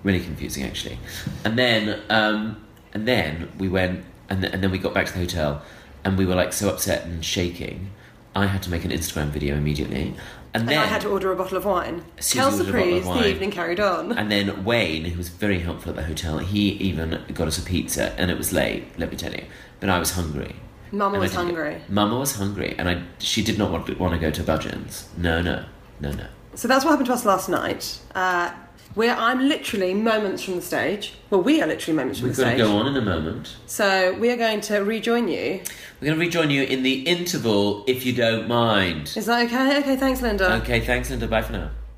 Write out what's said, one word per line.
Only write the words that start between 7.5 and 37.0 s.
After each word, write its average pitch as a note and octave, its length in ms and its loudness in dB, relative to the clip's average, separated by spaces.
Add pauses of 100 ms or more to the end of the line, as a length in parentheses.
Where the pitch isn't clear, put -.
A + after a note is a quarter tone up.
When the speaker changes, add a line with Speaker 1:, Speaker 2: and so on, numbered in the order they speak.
Speaker 1:
I G2+ 120 2
had G2 180 0
to F2+ 60 -8
make E2+ 160 -2
an D#2+ 60 0
Instagram D2+ 380 -2
video D2 260 -2
immediately. D2 580 -2 (400)
And A2+ 100 0
Speaker 2:
And A#2+ 60 -2
Speaker 1:
then D3 100 2
Speaker 2:
I E3 60 2
had G3+ 160 -2
to G#3 80 -4
order F#3+ 220 0
a F#3 40 0
bottle F#3 220 -4
of F3+ 80 -4
wine. F3 380 -2 (160)
Speaker 1:
Susie - 200 0
Speaker 2:
Tell C4+ 120 4
Speaker 1:
ordered - 180 0
a - 20 0
bottle A#3+ 80 2 (180)
of - 60 0
Speaker 2:
surprise, - 0 -
the - 60 -4
Speaker 1:
wine. A#3+ 200 2
Speaker 2:
evening G3 220 -2
carried F3 280 -4
on. F#3 380 0
Speaker 1:
And G#2 140 -2
then G2+ 320 0
Wayne, F#2 420 0
who E2+ 120 -4
was F2 120 -6
very G2+ 300 0
helpful E2 320 -6
at - 40 -6
the - 80 -6
hotel, D#2 360 -4
he G2+ 340 2
even D#2+ 460 -2 (140)
got E2+ 140 0
us D#2 100 -2
a - 40 -4
pizza, - 560 -2
and F2 140 0
it E2+ 60 -2
was - 160 -2
late, A#1+ 320 0 (120)
let - 140 -4
me - 60 -10
tell - 160 -8
you. - 100 -10 (360)
But G2 100 0
I F2+ 100 4
was D#2+ 120 -2
hungry. D#2 440 -4 (360)
Speaker 2:
Mama G3+ 240 0
Speaker 1:
And - 20 0
I - 20 0
Speaker 2:
was F3+ 120 0
Speaker 1:
didn't F3 160 -2
get, F3 80 -2
Speaker 2:
hungry. D#3+ 340 -6
Speaker 1:
Mama G#2 300 2
was C#3+ 160 -2
hungry, G2 420 -2
and - 120 0
I, E2 120 0 (180)
she - 240 0
did G#2 140 0
not G2+ 140 2
want, - 280 -4
want F2 140 2
to E2 60 0
go D#2 120 2
to D#2 120 -2
Budgeon's. - 720 -4
No, E2+ 240 2
no, F2 240 -2 (340)
no, C#2+ 120 -4
no. - 140 -6 (300)
Speaker 2:
So - 120 -6
that's C4 180 4
what D#4+ 60 6
happened C4+ 160 4
to B3 60 2
us A#3 120 -2
last F#3+ 240 2
night. - 500 -2 (160)
Uh, F3+ 360 0 (440)
we're, A#3 180 4
I'm B3+ 340 2
literally G3 460 0
moments G#3+ 500 2
from F#3 120 -4
the F3 80 -2
stage. D#3+ 500 -2 (160)
Well, F#3+ 140 6
we D4 180 6
are D#3 60 2
literally D#3 280 0
moments B2+ 240 0
from B2 100 0
Speaker 1:
We've A#2 60 -2
Speaker 2:
the C3 80 4
Speaker 1:
gotta A#2+ 120 4
Speaker 2:
stage. A2+ 120 6
Speaker 1:
go G2+ 100 6
on A#2 100 2
in C#3+ 100 0
a B2+ 40 2
moment. E2 560 -2 (100)
Speaker 2:
So F#3+ 460 2
we A3 180 2
are B3 60 0
going A3 240 0
to G#3 220 0
rejoin A3+ 440 0
you. C3+ 340 -2 (400)
Speaker 1:
We're C#3 80 0
gonna D#3 100 2
rejoin E3 300 2
you C#3 140 4
in C3 200 0
the C3 180 2